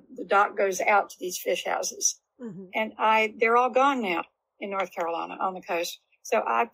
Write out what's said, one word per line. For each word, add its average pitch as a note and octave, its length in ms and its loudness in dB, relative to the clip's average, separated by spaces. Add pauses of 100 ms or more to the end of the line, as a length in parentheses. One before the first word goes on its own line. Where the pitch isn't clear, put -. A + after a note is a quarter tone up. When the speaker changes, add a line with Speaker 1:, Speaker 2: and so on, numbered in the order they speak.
(160)
Speaker 1:
the - 100 -10
dock G3+ 320 2
goes G3 240 0
out G#3 300 2
to - 80 -20
these F3+ 180 -8
fish - 280 -4
houses. - 540 -4 (220)
Speaker 2:
Mm-hmm. G3 320 -12
Speaker 1:
And A3 260 -4
I, A3 400 2
they're A#3 180 4
all B3 120 4
gone C4 320 4
now F3 220 -2 (360)
in G3+ 120 -8
North G3 200 -4
Carolina E3 480 -4
on F#3+ 140 -2
the F#3 80 -12
coast. F3 380 -4 (240)
So - 220 0
I A#3 280 2